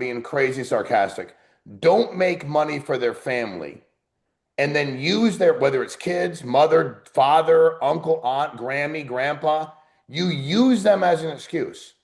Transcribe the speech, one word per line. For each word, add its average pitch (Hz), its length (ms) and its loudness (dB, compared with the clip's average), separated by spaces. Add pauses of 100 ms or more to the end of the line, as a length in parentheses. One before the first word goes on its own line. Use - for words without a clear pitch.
being 123 220 -8
crazy 135 420 -2
sarcastic, 101 720 -2 (440)
don't 190 360 2
make 185 300 -2
money 151 320 -2
for 139 200 -4
their 120 160 -2
family 101 680 -8 (760)
and 143 160 0
then 143 240 -2
use 190 400 0
their, 170 200 4
whether 135 240 2
it's - 140 -8
kids, 180 460 -4
mother, 151 600 2 (100)
father, 160 720 4
uncle, 151 380 0
aunt, 135 340 -2
Grammy, 143 500 -6
grandpa, 147 640 -2 (380)
you 156 180 -4
use 180 560 2
them 196 200 4
as 175 200 2
an 160 80 -6
excuse. - 720 -8